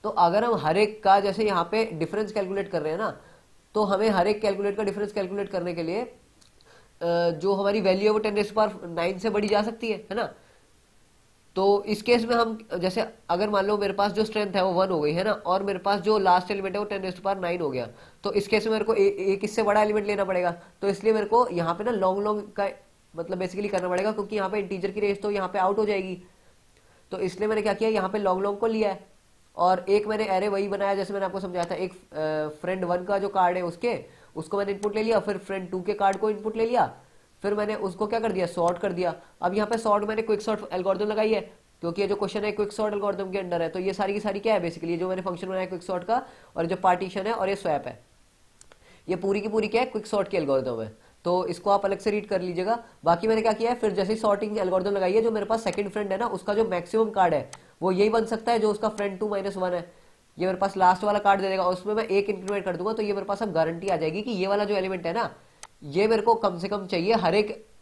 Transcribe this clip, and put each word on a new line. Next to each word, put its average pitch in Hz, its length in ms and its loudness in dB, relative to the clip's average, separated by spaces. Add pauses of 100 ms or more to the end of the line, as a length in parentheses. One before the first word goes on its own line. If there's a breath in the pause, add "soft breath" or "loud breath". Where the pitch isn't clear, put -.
तो 214 60 -4
अगर 185 360 4
हम 233 100 2
हर 156 240 0
एक 214 240 0
का 196 180 8
जैसे 202 240 0
यहाँ 175 280 2
पे 220 120 2
difference 180 480 -4
calculate 196 360 -4
कर 165 140 -2
रहे 156 100 -2
हैं 170 60 -4
ना, 190 220 -4 (540 loud breath)
तो 214 100 4
हमें 196 240 2
हर 185 180 4
एक 208 140 0
calculate 202 360 0
का 220 60 -2
difference 202 300 -4
calculate 196 360 -4
करने 175 260 -4
के 170 80 -6
लिए, 180 200 -2
अ, 247 80 -8 (1200 soft breath)
जो 170 240 0
हमारी 202 260 2
value 190 240 2
है 214 60 6
वो 214 80 4
ten 214 140 0
raise 208 220 -2
to 220 40 0
power 185 360 -2
nine 175 240 -2
से 220 120 -2
बढ़ी 208 180 0
जा 208 140 4
सकती 226 260 -6
है, 202 100 -2 (120)
है 196 40 -6
ना? 214 200 -4 (1200 soft breath)
तो 202 280 4
इस 208 180 -2
case 240 220 4
में 240 120 2
हम 226 220 2 (200)
जैसे 185 260 0 (260)
अगर 196 200 2
मान 196 160 2
लो 208 120 2
मेरे 202 140 0
पास 202 200 2
जो 214 120 2
strength 214 280 -2
है 185 120 2
वो 190 80 2
वन 185 160 4
हो 175 120 0
गई, 151 120 2
है 175 120 0
ना, 214 80 2
और 185 300 0
मेरे 196 160 -2
पास 196 220 0
जो 214 180 2
last 190 320 4
एलिमेंट 196 260 -4
है 208 60 -2
वो 202 60 -6
ten 202 120 -4
raise 185 160 -6
to - 60 -18
power 196 200 -2
nine 175 180 -2
हो 151 100 -2
गया, 123 180 -4 (360 loud breath)
तो 202 80 -2
इस 202 160 0
case 214 180 2
में 220 60 2
मेरे 220 120 0
को 220 100 2
ए-, 202 240 4
एक 196 260 0
इससे 208 180 -2
बड़ा 208 200 4
element 208 240 0
लेना 202 180 0
पड़ेगा। 180 260 0 (320 loud breath)
तो 196 60 2
इसलिए 202 240 2
मेरे 214 140 2
को 233 220 4
यहाँ 170 260 0
पे 208 100 -6
ना 240 60 0
लॉन्ग 190 320 2
long 208 340 -2
का 202 120 0 (480)
मतलब 175 240 -6
basically 190 300 -4
करना 180 180 -2
पड़ेगा, 190 240 0
क्योंकि 208 240 -6
यहाँ 190 140 -2
पे 214 80 -2
integer 190 320 -4
की 202 100 -6
रेंज 202 220 0
तो 208 80 -2
यहाँ 196 180 -2
पे 196 100 -4
आउट 196 200 2
हो 214 80 2
जाएगी। 190 360 -4 (880 soft breath)
तो 190 80 -8
इसलिए 185 300 -2
मैंने 214 140 0
क्या 208 120 0
किया, 220 160 0
यहाँ 190 180 0
पे 208 100 -2
लॉन्ग 190 240 0
long 202 160 -2
को 233 80 0
लिया 220 240 0
है, 190 160 -8 (500)
और 180 320 4
एक 208 180 4
मैंने 214 180 0
array 196 240 2
वही 196 200 0
बनाया 196 260 0
जैसे 196 180 -4
मैंने 196 140 -2
आपको 185 140 -4
समझाया 180 300 -4
था, 190 40 -4
एक, 180 180 -4
अ, 151 680 -4
friend 185 240 -2
one 180 200 0
का 196 140 0
जो 196 100 -2
card 185 280 4
है 180 60 -2
उसके, 175 360 -2 (380 loud breath)
उसको 160 220 -4
मैंने 202 140 -2
input 202 240 -2
ले 220 60 0
लिया, 220 180 4
फिर 190 180 -4
friend 185 320 -8
two 185 120 -4
के 208 120 -2
card 196 220 2
को 214 140 0
input 214 260 -4
ले 226 100 2
लिया, 233 300 2 (460 soft breath)
फिर 202 120 0
मैंने 208 200 -2
उसको 202 320 -4
क्या 226 140 0
कर 226 120 0
दिया, 180 140 0
sort 175 320 0
कर 196 140 -2
दिया। 170 220 0 (280 loud breath)
अब 180 120 0
यहाँ 208 140 0
पे 226 100 0
sort 208 260 2
मैंने 220 180 -2
quick 214 200 0
sort 214 180 -2 (120)
algorithm 185 320 0
लगाई 214 280 0
है, 208 80 0 (400)
क्योंकि 170 220 -2
ये 196 60 0
जो 196 80 0
question 202 280 -2
है 208 80 -2
quick 208 200 -2
sort 214 220 -2
algorithm 196 360 -2
के 190 80 -4
अंडर 175 240 -2
है। 165 60 0
तो 175 100 -6
ये 185 140 -2
सारी 196 200 -2
की 202 80 -2
सारी 202 200 -4
क्या 220 140 2
है, 196 60 2
basically 165 280 -6
ये 170 80 0
जो 185 120 -2
मैंने 185 140 -4
function 185 260 -6
बनाया 185 180 -4
quick 180 160 -8
sort 180 220 -6
का, 240 220 0 (300 loud breath)
और 170 100 0
जो 175 100 -2
पार्टीशन 185 440 0
है 208 120 -2
और 196 160 0
ये 196 80 0
swap 156 300 -2
है, - 160 -14 (1040 soft breath)
ये 180 80 -2
पूरी 196 240 0
की 208 80 -4
पूरी 220 200 0
क्या 226 140 0
है, 254 40 0
क्विक 220 200 -8
sort 196 220 0
की 190 80 -4
algorithm 131 460 0
है। 107 140 -10 (280 soft breath)
तो 180 220 2
इसको 175 240 -2
आप 202 140 4
अलग 196 140 0
से 214 120 -2
read 208 180 -2
कर 190 120 0
लीजिएगा। 185 440 -2 (200 loud breath)
बाकी 220 240 2
मैंने 220 140 2
क्या 226 100 2
किया 226 180 0
है, 247 60 0
फिर 220 160 0
जैसे 185 200 0
ही 220 60 -2
सॉर्टिंग 208 400 0
algorithm 185 320 0
लगाई 190 220 2
है, 220 100 4
जो 226 80 2
मेरे 208 160 -2
पास 226 180 0
second 202 260 -2
friend 202 220 -4
है 190 60 -2
ना, 233 80 -2
उसका 202 280 -4
जो 220 100 2
maximum 196 460 0
card 185 240 4
है 139 160 -2 (320 loud breath)
वो 185 100 2
यही 202 160 4
बन 220 160 2
सकता 226 280 -2
है 233 60 4
जो 214 120 4
उसका 208 180 -2
friend 202 300 -4
two 214 100 -2
minus 196 280 -4
one 180 140 -2
है, 175 220 -6 (460 soft breath)
ये 170 80 0
मेरे 185 120 0
पास 196 180 0
last 185 280 4
वाला 208 140 2
card 202 220 4
दे 196 80 0
देगा, 190 180 2
उसमें 185 280 0
मैं 220 100 0
एक 202 260 2
increment 190 340 -4
कर 180 120 -2
दूंगा, 190 160 -2
तो 220 100 -2
ये 202 100 -2
मेरे 196 140 -2
पास 202 160 -2
अब 208 100 -4
guarantee 165 360 0
आ 180 80 2
जाएगी 160 260 -2
कि 240 80 -4
ये 190 160 0
वाला 202 180 2
जो 202 100 0
element 185 320 -2
है 165 60 -2
ना, 214 220 -2 (480 loud breath)
ये 165 260 2
मेरे 220 140 4
को 226 120 6
कम 202 240 0
से 180 100 -4
कम 196 180 -4
चाहिए 185 280 0
हर 175 200 2
एक 214 320 0 (160)